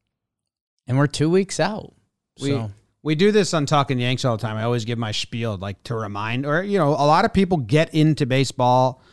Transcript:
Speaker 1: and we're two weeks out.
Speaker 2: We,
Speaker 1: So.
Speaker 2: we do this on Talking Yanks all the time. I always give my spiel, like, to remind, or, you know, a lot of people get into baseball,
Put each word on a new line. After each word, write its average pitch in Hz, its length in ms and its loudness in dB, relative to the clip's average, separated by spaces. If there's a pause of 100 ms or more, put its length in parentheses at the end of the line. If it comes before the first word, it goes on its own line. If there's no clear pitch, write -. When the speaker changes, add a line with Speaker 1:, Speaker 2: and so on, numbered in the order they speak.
(880)
Speaker 1:
and 123 100 0
we're 143 100 4
two 151 220 -2
weeks 190 320 0
out. 196 320 -6 (480)
Speaker 2:
We, 139 80 -2
Speaker 1:
So. 113 220 -2 (320)
Speaker 2:
we 151 120 0
do 196 160 4
this 208 220 2
on 147 140 0
Talking 139 320 2
Yanks 123 260 -2
all 120 100 0
the 110 60 -6
time. 110 160 -4
I 110 60 -4
always 120 220 -2
give 117 120 -6
my 113 140 -4
spiel, 113 440 -6
like, 98 280 -10
to 123 120 -8
remind, 110 500 -6
or, 151 180 -2
you 202 160 -2
know, 147 100 2
a 143 180 2
lot 165 160 4
of 226 80 0
people 185 280 2
get 143 340 0
into 156 320 2
baseball, 127 760 0 (120)